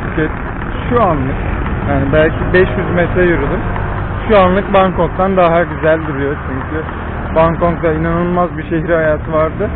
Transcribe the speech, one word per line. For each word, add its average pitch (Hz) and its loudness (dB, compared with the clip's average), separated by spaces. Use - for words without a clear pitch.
Phuket - -2
şu 240 2
anlık, 147 0
yani 139 0
belki 156 2
beş 185 4
yüz 170 -2
metre 175 2
yürüdüm. 170 0
Şu 214 6
anlık 190 4
Bangkok'tan 185 2
daha 170 4
güzel 156 0
duruyor 139 -2
çünkü 135 -6
Bangkok'ta 165 2
inanılmaz 170 0
bir 156 -6
şehir 160 -2
hayatı 160 0
vardı. 160 0